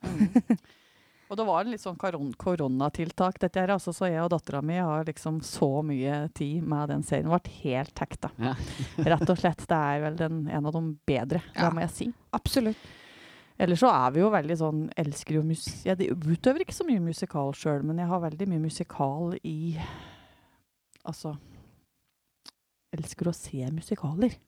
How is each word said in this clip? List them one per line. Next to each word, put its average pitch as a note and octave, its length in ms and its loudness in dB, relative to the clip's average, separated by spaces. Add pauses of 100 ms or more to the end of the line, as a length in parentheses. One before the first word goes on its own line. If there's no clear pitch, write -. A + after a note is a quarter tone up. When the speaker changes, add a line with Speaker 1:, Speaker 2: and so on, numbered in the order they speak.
Speaker 1:
mm. G3+ 560 4 (720)
Og G3 60 -6
det A3 100 0
var F3 140 4
en G#3+ 100 -2
litt A#3 100 -6
sånn F3+ 160 -8
koron-, D3 400 -4
koronatiltak, D#3+ 1000 0
dette F#3 220 0
her, F#3 80 4
altså, F#3+ 260 0
så F#3 160 0
jeg D#3+ 120 0
og E3+ 80 0
datteren D3+ 340 0
min E3+ 180 0
har D#3+ 220 0
liksom D#3+ 360 -4
så C#3+ 440 0
mye D3 500 0
tid D#3 320 -2
med D3 220 0
den D3 140 0
serien. D3+ 260 0
Vart E3+ 180 2 (160)
helt C3 360 -2
hekta. - 400 -6
Speaker 2:
Ja. B2+ 160 -2 (260)
Speaker 1:
<laughs> - 180 -8
Rett D#3+ 320 4
og F3+ 80 4
slett, E3+ 200 2 (100)
det F3 100 4
er D3 220 2
vel D3+ 160 -2
den, D#3+ 320 -2
en D3+ 180 -2
av D3+ 60 0
de D#3+ 240 -2 (100)
bedre, C#3 340 2 (140)
det - 80 0
Speaker 3:
Ja. E3+ 80 4
Speaker 1:
må E3 100 0
jeg E3+ 100 0
si. - 220 -4 (200)
Speaker 3:
Absolutt. A3 440 0 (840)
Speaker 1:
Ellers F3 220 4
så B3+ 120 8
er C3 200 6
vi D3 80 4
jo G#3 100 6
veldig E3+ 280 2
sånn, D#3 380 0
elsker D3+ 380 -2
jo D#3 80 4
mus-, - 440 -2
ja, F#3 80 2
de F#3 160 0
utøver E3+ 560 2
ikke - 80 -12
så G4 120 -4
mye A#3+ 140 4
musikal D#3+ 540 -2
selv, D3 300 0
men D#3+ 140 0
jeg F3 100 0
har F3+ 120 0
veldig E3 280 -2
mye E3 180 2
musikal D#3+ 680 -2 (100)
i, D#3+ 340 -4 (1300)
altså, D#3 320 -8 (1600)
elsker E3+ 360 -6
å E3+ 60 0
se C3 360 -8
musikaler. E3 640 -2 (140)